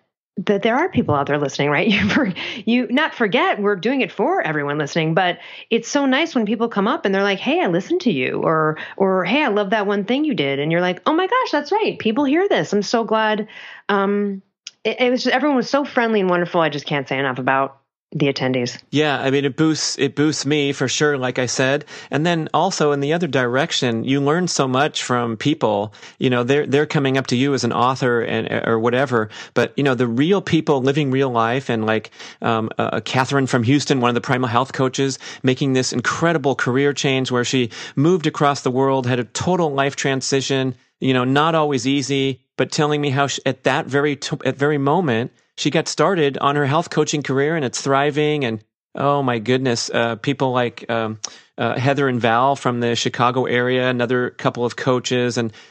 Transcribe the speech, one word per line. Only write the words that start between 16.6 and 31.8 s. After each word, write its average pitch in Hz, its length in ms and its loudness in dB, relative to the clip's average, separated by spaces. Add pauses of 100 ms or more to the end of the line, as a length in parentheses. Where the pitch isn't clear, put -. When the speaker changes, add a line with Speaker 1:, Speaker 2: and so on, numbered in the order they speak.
Speaker 1:
I 160 100 2
just 143 160 -6
can't 143 200 -2
say 135 120 -4
enough 131 200 -2
about 135 380 0 (360)
the 147 140 0
attendees. 131 500 -2 (140)
Speaker 2:
Yeah, 143 300 2
I 131 100 0
mean, 139 140 2
it 135 120 -2
boosts, 156 400 0
it 135 200 0
boosts 147 280 0
me 143 280 0
for 135 160 -2
sure, 147 280 0
like 127 220 -4
I 127 80 0
said. 135 380 0 (260)
And 147 160 0
then 165 260 0
also 160 380 2
in 143 80 0
the 139 140 0
other 170 160 0
direction, 127 760 0
you 135 180 0
learn 160 280 2
so - 180 0
much 131 380 0
from 120 320 -2
people. 107 580 0 (240)
You - 100 0
know, 123 140 2
they're, 139 240 2
they're 143 200 2
coming 135 300 0
up 135 120 -2
to 127 80 0
you 139 180 0
as 120 80 -2
an 120 100 0
author 123 480 0
and, 110 460 -2
or 113 140 2
whatever, 120 480 0 (260)
but, - 220 2
you 139 80 0
know, 135 100 4
the 123 140 0
real 156 340 2
people 156 400 0
living 139 300 0
real 135 180 0
life 117 380 0
and, 113 180 0